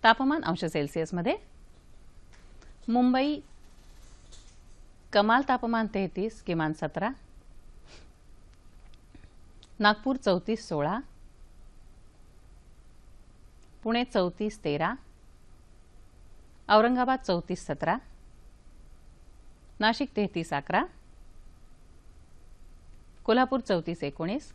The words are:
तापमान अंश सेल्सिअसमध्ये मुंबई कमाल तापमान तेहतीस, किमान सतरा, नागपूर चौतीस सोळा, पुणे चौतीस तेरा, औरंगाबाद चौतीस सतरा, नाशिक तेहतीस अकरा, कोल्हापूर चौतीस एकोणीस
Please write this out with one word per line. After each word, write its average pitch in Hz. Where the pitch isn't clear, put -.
तापमान 269
अंश 175
सेल्सिअसमध्ये 170
मुंबई 254
कमाल 220
तापमान 233
तेहतीस, 196
किमान 160
सतरा, 165
नागपूर 214
चौतीस 208
सोळा, 160
पुणे 233
चौतीस 208
तेरा, 160
औरंगाबाद 247
चौतीस 175
सतरा, 156
नाशिक 226
तेहतीस 185
अकरा, 170
कोल्हापूर 254
चौतीस 170
एकोणीस 170